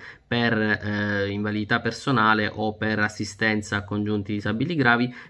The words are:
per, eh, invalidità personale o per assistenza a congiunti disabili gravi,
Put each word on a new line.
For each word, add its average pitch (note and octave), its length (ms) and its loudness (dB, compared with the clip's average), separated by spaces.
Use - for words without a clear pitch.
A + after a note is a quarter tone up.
per, A#2 340 2
eh, G#2 680 0
invalidità G#2 500 0
personale A2 720 2
o G#2+ 220 -2
per A2 240 0
assistenza G#2+ 800 0
a G2+ 80 -2
congiunti G#2 480 -2
disabili A2 420 -2
gravi, B2 400 2